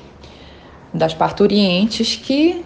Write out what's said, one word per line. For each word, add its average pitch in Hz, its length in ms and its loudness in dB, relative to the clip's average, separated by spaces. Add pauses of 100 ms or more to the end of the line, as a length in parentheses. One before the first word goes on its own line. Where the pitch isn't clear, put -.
(960)
das 160 180 0
parturientes, 202 1040 0
que 311 480 0